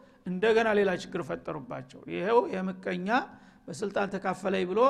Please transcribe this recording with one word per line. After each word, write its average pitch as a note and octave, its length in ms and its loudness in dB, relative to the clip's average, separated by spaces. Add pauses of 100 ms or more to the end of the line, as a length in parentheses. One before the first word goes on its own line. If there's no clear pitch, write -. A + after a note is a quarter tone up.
(260)
እንደገና A3 480 4
ሌላ G3+ 220 4
ችግር - 280 -6
ፈጠሩባቸው። D3+ 840 -8
ይሄው F3 320 2 (100)
የምቀኛ F#3 600 -4 (540)
በስልጣን G3 460 -4
ተካፈለኝ F#3+ 560 -2
ብሎ F#3 140 0 (100)